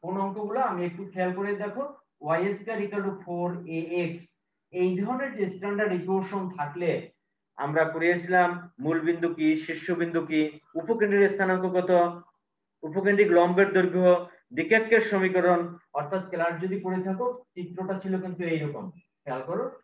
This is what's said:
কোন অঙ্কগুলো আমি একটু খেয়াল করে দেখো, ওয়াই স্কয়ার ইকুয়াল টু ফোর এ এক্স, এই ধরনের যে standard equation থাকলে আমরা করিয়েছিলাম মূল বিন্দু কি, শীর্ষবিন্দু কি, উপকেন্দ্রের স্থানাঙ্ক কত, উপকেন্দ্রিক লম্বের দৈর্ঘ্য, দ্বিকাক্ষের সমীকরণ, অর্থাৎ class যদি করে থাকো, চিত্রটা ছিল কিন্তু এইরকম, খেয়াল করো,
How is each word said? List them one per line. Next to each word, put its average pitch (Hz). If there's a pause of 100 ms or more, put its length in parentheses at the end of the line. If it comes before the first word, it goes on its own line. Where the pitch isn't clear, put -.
কোন 180 (120)
অঙ্কগুলো 208 (120)
আমি 180
একটু 175 (100)
খেয়াল 185
করে 202 (120)
দেখো, 208 (400)
ওয়াই 160 (160)
স্কয়ার 220
ইকুয়াল 202
টু 196 (120)
ফোর 175 (300)
এ - (240)
এক্স, - (600)
এই 185 (100)
ধরনের 254
যে 202
standard 202
equation 190 (140)
থাকলে 170 (760)
আমরা 151 (100)
করিয়েছিলাম 175 (340)
মূল 160 (100)
বিন্দু 170
কি, 156 (160)
শীর্ষবিন্দু 165
কি, 156 (380)
উপকেন্দ্রের 202
স্থানাঙ্ক 190 (120)
কত, 180 (960)
উপকেন্দ্রিক 196
লম্বের 180
দৈর্ঘ্য, 180 (420)
দ্বিকাক্ষের 220
সমীকরণ, 180 (320)
অর্থাৎ 165
class 170 (100)
যদি 190
করে 185
থাকো, 190 (280)
চিত্রটা 185
ছিল 190
কিন্তু 180
এইরকম, 160 (380)
খেয়াল 135
করো, 214 (180)